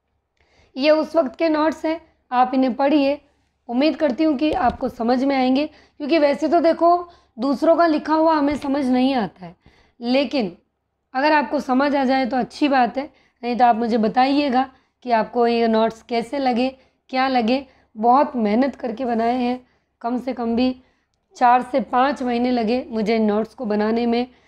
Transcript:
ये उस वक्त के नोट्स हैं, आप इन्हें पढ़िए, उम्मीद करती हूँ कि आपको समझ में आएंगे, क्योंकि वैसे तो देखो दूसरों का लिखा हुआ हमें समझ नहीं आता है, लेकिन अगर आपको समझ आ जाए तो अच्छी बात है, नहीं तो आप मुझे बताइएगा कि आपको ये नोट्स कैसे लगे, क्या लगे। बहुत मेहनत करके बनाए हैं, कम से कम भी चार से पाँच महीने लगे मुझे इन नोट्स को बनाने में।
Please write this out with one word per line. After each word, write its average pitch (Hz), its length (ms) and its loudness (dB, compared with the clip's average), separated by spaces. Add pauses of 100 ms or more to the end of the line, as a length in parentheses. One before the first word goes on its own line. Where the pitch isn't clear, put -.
(760)
ये 285 160 2
उस 311 240 0
वक्त 262 200 0
के 330 120 0
नोट्स 311 360 0
हैं, 320 160 -4 (300)
आप 254 240 2
इन्हें 262 200 0
पढ़िए, 285 460 2 (480)
उम्मीद 262 280 0
करती 302 280 0
हूँ 302 120 2
कि 302 160 0
आपको 247 360 -2
समझ 240 360 -2
में 277 120 0
आएंगे, 262 300 0
क्योंकि 294 520 -4
वैसे 294 300 0
तो 339 120 2
देखो 339 480 2 (280)
दूसरों 285 400 0
का 339 100 4
लिखा 302 280 -2
हुआ 320 200 2
हमें 294 220 0
समझ 277 300 -4
नहीं 254 280 2
आता 190 320 -6
है, 170 80 -20 (460)
लेकिन 247 560 -2 (580)
अगर 285 180 0
आपको 294 280 0
समझ 262 360 0
आ 269 80 0
जाए 262 220 0
तो 262 100 -6
अच्छी 285 320 -2
बात 254 300 0
है, 294 100 -8 (340)
नहीं 240 140 -4
तो 240 80 4
आप 233 120 4
मुझे 233 220 -2
बताइएगा 262 720 0 (360)
कि 247 80 -8
आपको 226 340 0
ये 233 220 2
नोट्स 220 360 0
कैसे 233 340 -4
लगे, 254 300 0 (420)
क्या 262 180 0
लगे। 254 360 0 (320)
बहुत 254 400 2
मेहनत 233 400 0
करके 233 280 -8
बनाए 233 320 -2
हैं, 247 240 -4 (420)
कम 240 160 -4
से 254 140 -6
कम 233 240 -4
भी 254 180 0 (600)
चार 247 260 4
से 247 200 -2
पाँच 262 400 -2
महीने 247 280 0
लगे 240 400 0
मुझे 220 260 -2
इन 220 80 2
नोट्स 214 300 0
को 262 120 -10
बनाने 214 400 0
में। 240 200 0 (220)